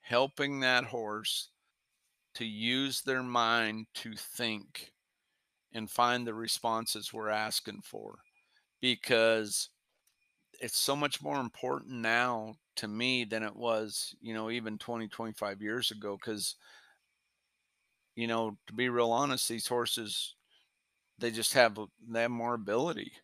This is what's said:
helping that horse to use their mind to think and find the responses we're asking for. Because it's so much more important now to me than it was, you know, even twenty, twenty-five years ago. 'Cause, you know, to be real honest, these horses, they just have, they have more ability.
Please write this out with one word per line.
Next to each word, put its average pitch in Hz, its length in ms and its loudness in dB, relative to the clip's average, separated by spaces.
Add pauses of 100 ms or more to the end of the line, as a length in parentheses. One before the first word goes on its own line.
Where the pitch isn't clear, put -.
helping 139 600 0
that 127 240 4
horse 107 640 -4 (840)
to 120 100 -4
use 120 580 0
their 131 200 0
mind 113 720 2
to 110 200 -10
think - 760 -6 (800)
and 110 180 -6
find 120 360 2
the 113 80 -4
responses 113 760 -2
we're 110 180 -4
asking 107 520 -2
for. - 360 -14 (640)
Because 113 880 4 (920)
it's 120 180 -4
so 143 180 2
much 143 260 0
more 147 160 -2
important 127 600 -4
now 113 540 2 (220)
to 107 120 -4
me 123 360 2
than 110 180 -2
it 107 120 -4
was, 110 680 -2
you 113 140 -8
know, 110 160 -4
even 110 280 -4
twenty, 113 280 -6
twenty-five 104 540 -6
years 110 300 -2
ago. 104 260 -6
'Cause, 104 400 -4 (1600)
you 117 120 -2
know, 113 300 0 (100)
to - 60 -14
be 127 160 0
real 120 220 4
honest, 127 380 2
these 117 180 -4
horses, 113 680 -2 (840)
they 120 120 -2
just 113 220 0
have, 117 260 8 (300)
they 113 140 2
have 120 80 2
more 120 240 0
ability. 107 580 0 (120)